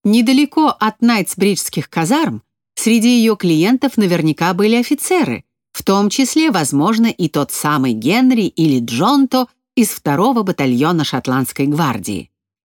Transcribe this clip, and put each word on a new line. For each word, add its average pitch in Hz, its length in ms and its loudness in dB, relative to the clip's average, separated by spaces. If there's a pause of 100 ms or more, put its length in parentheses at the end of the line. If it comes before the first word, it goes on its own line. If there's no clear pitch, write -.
недалеко 262 640 2
от - 340 -2
Найтсбриджских 196 880 -2
казарм, 170 540 -2 (320)
среди 233 440 2
её 220 180 2
клиентов 196 580 0
наверняка 175 580 0
были 214 220 2
офицеры, 247 680 -2 (260)
в - 120 -14
том 202 260 2
числе, 294 420 0
возможно, 190 560 0
и 175 220 -2
тот 143 240 -4
самый 135 400 -2
Генри 214 540 0
или 151 320 0
Джонто 240 680 0 (280)
из 220 140 2
второго 202 540 0
батальона 147 600 0
шотландской 131 640 -4
гвардии. 120 600 -4 (360)